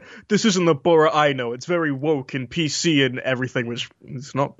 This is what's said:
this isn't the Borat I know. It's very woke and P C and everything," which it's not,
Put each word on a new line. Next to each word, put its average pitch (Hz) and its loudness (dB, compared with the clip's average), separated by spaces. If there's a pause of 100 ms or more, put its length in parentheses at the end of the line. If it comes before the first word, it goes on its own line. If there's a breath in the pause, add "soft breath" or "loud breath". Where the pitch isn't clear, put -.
(280 loud breath)
this 208 0
isn't 185 2
the 165 4
Borat 160 4
I 151 4
know. 120 -4
It's 123 -14
very 165 -2
woke 139 -2
and 131 -6
P 160 -2
C 139 2
and 127 0
everything," 127 -4
which 120 -8 (160)
it's - -14
not, 139 -2